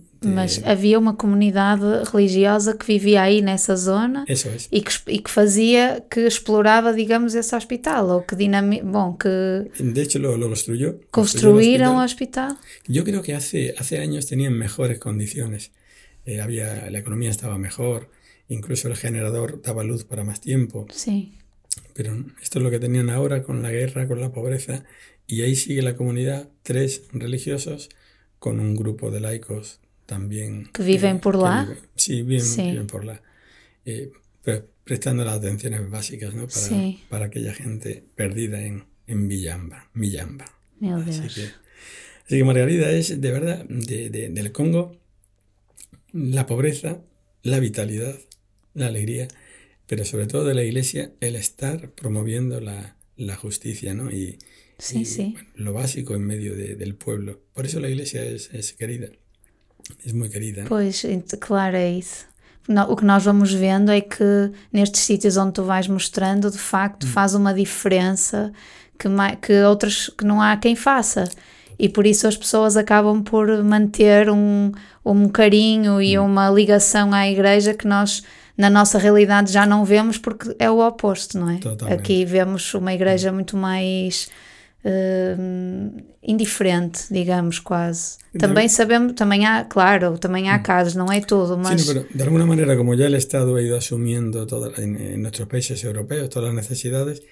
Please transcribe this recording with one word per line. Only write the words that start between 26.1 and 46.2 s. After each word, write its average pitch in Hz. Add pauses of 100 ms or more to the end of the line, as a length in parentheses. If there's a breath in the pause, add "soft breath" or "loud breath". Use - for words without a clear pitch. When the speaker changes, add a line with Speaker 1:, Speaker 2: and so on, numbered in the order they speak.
Speaker 1:
tres 135 (100)
religiosos, 135 (480 soft breath)
con 110
un 107
grupo 110
de 107
laicos 110 (260)
también 104
Speaker 2:
Que 208
viven 190
Speaker 1:
que, 175
Speaker 2:
por 196
Speaker 1:
que 185
Speaker 2:
lá? 180
Speaker 1:
viven. - (180)
Sí, 123
viven, 123
Speaker 2:
Sí. 120
Speaker 1:
viven 175
por 101
lá. 110 (600 soft breath)
Eh, 120 (320)
pre-, 110 (180)
prestando 123
las 107
atenciones 104
básicas, 104
¿no? 113
Para, -
Speaker 2:
Sí. 190
Speaker 1:
para 107
aquella 107
gente 110 (120)
perdida 104
en, 101 (220)
en 101
Villamba, 90
Millamba. 101 (340)
Speaker 2:
Meu 180
Speaker 1:
Así 160
Speaker 2:
Deus. 156
Speaker 1:
que, 107 (840 loud breath)
así 135
que, 135
Margarida, 143
es 165
de 135
verdad, 165
de, 113
de, 110
del 104
Congo, 170 (1200)
la 131